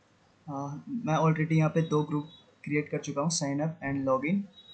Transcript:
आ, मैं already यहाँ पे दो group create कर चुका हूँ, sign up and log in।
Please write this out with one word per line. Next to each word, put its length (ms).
आ, 300
मैं 280
already 360
यहाँ 180
पे 180
दो 220
group 180
create 260
कर 80
चुका 240
हूँ, 80
sign 340
up 240
and 200
log 220
in। 100